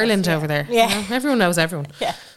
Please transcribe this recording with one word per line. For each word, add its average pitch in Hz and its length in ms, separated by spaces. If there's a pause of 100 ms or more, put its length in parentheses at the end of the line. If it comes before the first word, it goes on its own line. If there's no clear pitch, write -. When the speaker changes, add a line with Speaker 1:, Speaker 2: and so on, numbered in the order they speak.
Speaker 1:
Ireland 208 240
Speaker 2:
Yeah. 165 100
Speaker 1:
over 151 100
there. 147 220
Speaker 2:
Yeah. 233 220
Speaker 1:
You 202 180
know, 233 80
everyone 262 220
knows 175 180
everyone. 160 300 (160)
Speaker 2:
Yeah. - 100 (240)